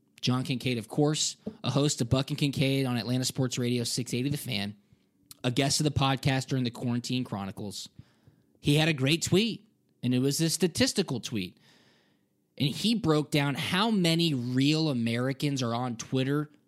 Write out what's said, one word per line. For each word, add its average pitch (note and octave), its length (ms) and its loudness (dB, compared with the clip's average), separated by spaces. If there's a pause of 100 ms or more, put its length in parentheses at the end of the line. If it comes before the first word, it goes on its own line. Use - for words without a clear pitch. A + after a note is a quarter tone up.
(220)
John B2+ 220 0
Kincaid, B2+ 340 -4
of G#2+ 120 -10
course, - 480 0 (260)
a - 60 -4
host C#3+ 320 2
of A#2+ 80 -2
Buck C3 200 2
and D3+ 80 -4
Kincaid C3+ 480 0
on B2 120 0
Atlanta B2 260 0
Sports B2+ 340 -2
Radio A#2+ 280 0
six - 280 -4
eighty B2+ 140 -2
The C#3+ 80 -2
Fan, G2+ 400 -6 (680)
a B2+ 40 2
guest C3+ 300 2
of D3+ 60 2
the D3 60 2
podcast C3+ 560 2
during C3 180 0
the A#2+ 40 0
Quarantine B2 540 -2
Chronicles. G2 640 -8 (720)
He D3 160 4
had D#3 140 4
a E3 40 2
great C#3+ 280 2
tweet, G#3 440 2 (380)
and B2 100 2
it B2 60 4
was C#3 220 2
a E3 80 2
statistical E3+ 720 0
tweet. F#2 340 -6 (1000)
And C#3 100 0
he G3+ 280 0
broke D3+ 360 2
down C#3+ 240 2
how F#3+ 360 0
many E3+ 420 2
real C3+ 560 2
Americans B2+ 760 -2
are A#2 100 -2
on A#2+ 220 -4
Twitter C3+ 540 -2 (180)